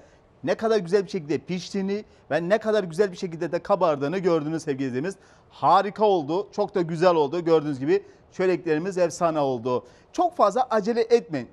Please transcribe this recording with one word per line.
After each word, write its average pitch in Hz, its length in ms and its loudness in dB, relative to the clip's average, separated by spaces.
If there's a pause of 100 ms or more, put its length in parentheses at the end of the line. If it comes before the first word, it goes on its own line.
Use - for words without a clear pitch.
(440)
ne 156 100 0
kadar 220 240 0
güzel 190 260 0
bir 170 60 -14
şekilde 151 280 -4
piştiğini 196 680 -6 (260)
ve 165 180 -2
ne 208 100 2
kadar 214 260 0
güzel 180 280 -2
bir 175 40 -16
şekilde 165 360 -6
de 175 60 -2
kabardığını 165 600 0
gördünüz 165 440 0
sevgili 139 240 -4
izleyicilerimiz. 135 300 -4 (340)
Harika 196 540 2
oldu, 185 480 0
çok 202 220 -4
da 190 80 0
güzel 170 320 4
oldu. 160 300 0
Gördüğünüz 151 360 2
gibi 160 220 0 (300)
çöreklerimiz 175 680 -2
efsane 165 420 0
oldu. 127 440 0 (280)
Çok 339 240 0
fazla 254 340 2
acele 220 300 0
etmeyin. 185 520 0